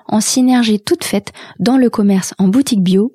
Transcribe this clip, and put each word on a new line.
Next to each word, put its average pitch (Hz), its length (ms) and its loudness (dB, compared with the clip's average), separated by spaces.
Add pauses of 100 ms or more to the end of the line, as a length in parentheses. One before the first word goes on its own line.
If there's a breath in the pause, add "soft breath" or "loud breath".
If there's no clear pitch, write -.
en 214 160 -2
synergie 247 580 0
toute - 240 -4
faite - 300 -6 (240 loud breath)
dans 240 180 0
le 247 140 2
commerce 202 480 0
en 196 100 2
boutique 226 340 0
bio 190 320 0